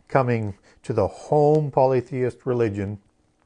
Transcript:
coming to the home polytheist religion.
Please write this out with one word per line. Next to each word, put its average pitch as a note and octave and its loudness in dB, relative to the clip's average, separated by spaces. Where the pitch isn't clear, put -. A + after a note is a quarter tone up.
coming A#2 -2
to C3 -6
the G#2 2
home D3+ 0
polytheist B2+ 0
religion. G#2 -2